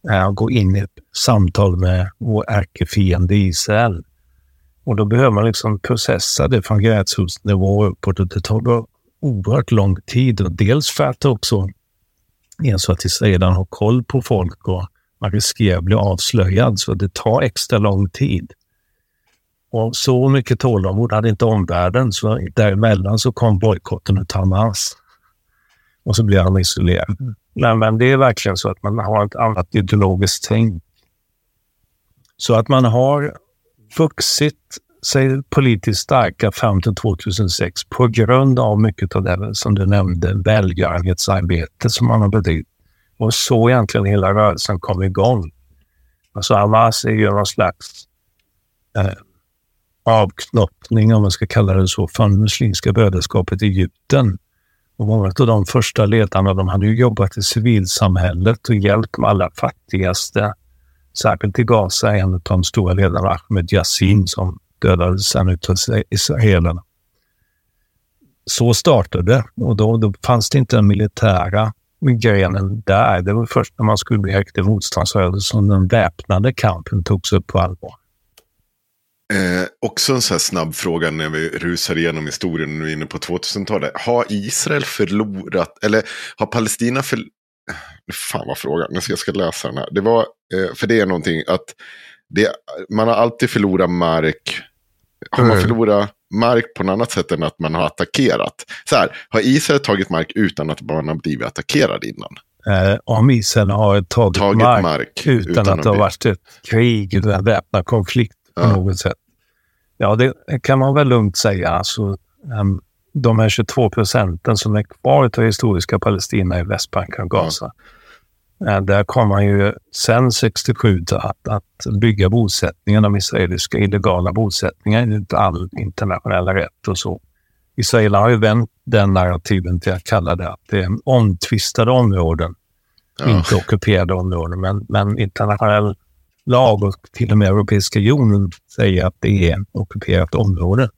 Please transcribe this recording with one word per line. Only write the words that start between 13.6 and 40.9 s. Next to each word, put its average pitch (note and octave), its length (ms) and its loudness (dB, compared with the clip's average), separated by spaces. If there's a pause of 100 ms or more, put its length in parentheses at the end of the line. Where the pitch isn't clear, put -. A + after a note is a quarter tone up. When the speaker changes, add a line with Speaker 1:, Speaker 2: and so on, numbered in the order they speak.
Speaker 1:
koll A#2 380 0
på C3 180 -2
folk F#2 460 -4
och F#2 200 -4 (340)
man G2+ 100 -4
riskerar G2+ 460 0
att F2 60 -4
bli F#2+ 120 2
avslöjad, G2+ 840 0
så - 140 -4
det F#2 200 -4
tar A#2 280 0
extra - 360 -2
lång G2+ 320 0
tid. - 440 -4 (1160)
Och A#2 240 -2
så C3 340 2
mycket C3 300 0
tålamod G#2+ 540 0
hade A2 160 2
inte A2 160 0
omvärlden, G2+ 680 2
så G#2+ 440 -2
däremellan G#2 640 2
så B2+ 120 0
kom A2 280 2
bojkotten G2+ 580 0
av F#2 160 -2
Hamas. G2 640 -2 (1080)
Och A2+ 100 -2
så A2+ 80 2
blir G2 160 4
han F#2 200 2
isolerad. F#2 760 -2 (200)
Men, A#2 240 2
men A2 180 2
det B2+ 140 4
är C3+ 60 4
verkligen A2+ 400 0
så G#2 120 -4
att - 140 -8
man G#2 160 -2
har G#2 260 0
ett G2+ 100 -12
annat G#2 400 -4
ideologiskt G2 720 0
tänk. A2 360 0 (1500)
Så - 180 0
att A2 120 0
man C3 180 4
har C3+ 520 0 (600)
vuxit - 580 0 (500)
sig C3+ 440 0
politiskt A#2 520 2
starka A#2+ 500 0
fram G2 300 0
till G2+ 140 0
tvåtusen G2 540 -2
sex - 400 -4
på B2 180 0
grund B2 520 4
av G#2+ 220 2
mycket G#2 340 -2
av G2 80 0
det F#2+ 320 -4
som - 200 0
du G2 100 0
nämnde, F#2 480 0 (120)
välgörenhetsarbete F2+ 1400 -2